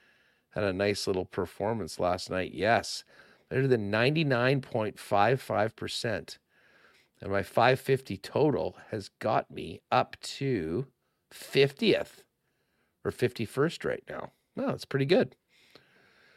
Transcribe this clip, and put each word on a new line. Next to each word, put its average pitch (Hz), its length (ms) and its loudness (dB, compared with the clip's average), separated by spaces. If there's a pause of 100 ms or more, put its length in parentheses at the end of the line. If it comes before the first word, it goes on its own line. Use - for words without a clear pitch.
(520)
had - 120 -4
a 98 100 0
nice 101 320 0
little 92 200 -2
performance 98 760 -6
last 90 320 -2
night. 92 240 -4
Yes. 101 480 0 (460)
Better 135 180 0
than 107 240 2
ninety-nine 131 720 2
point 110 360 -4
five 110 420 4
five 107 360 0
percent. - 640 -6 (840)
And 98 100 -6
my 98 120 0
five 127 360 4
fifty 127 380 -2
total 104 580 0 (140)
has 104 300 -8
got 117 320 -2
me - 300 -12 (100)
up - 300 0
to 113 680 -4 (420)
fiftieth - 920 0 (840)
or 131 60 0
fifty-first - 720 -2
right 67 240 -4
now. - 220 -10 (240)
Well, 262 140 -4
that's - 160 -6
pretty 139 200 0
good. 180 300 2 (1000)